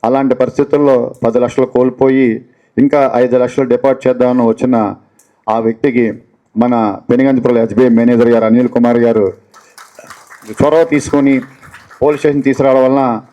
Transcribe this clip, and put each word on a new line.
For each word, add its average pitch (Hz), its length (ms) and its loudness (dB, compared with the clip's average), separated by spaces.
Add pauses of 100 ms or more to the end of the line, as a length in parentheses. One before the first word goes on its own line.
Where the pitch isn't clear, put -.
అలాంటి 127 320 0
పరిస్థితుల్లో 139 760 0 (120)
పది 117 140 0
లక్షలు 123 260 0
కోల్పోయి, 127 800 0 (320)
ఇంకా 139 380 2
ఐదు 123 220 0
లక్షలు 123 280 -2
డిపాజిట్ 127 420 -2
చేద్దామని 123 400 0
వచ్చిన 110 480 -2 (540)
ఆ 113 100 0
వ్యక్తికి 113 540 -2 (440)
మన 113 400 0 (120)
పెనుగంచిప్రోలు 123 500 2
ఎస్బీఐ 113 300 2
మేనేజర్ 117 380 2
గారు 117 180 2
అనిల్ 120 240 2
కుమార్ 120 280 0
గారు 113 360 0 (1300)
చొరవ 151 200 2
తీసుకొని 139 580 0 (600)
పోలీస్ 143 200 0
స్టేషన్ 147 220 -2
తీసుకురావడం 135 400 2
వలన 131 160 0
ఆ 123 220 -4 (120)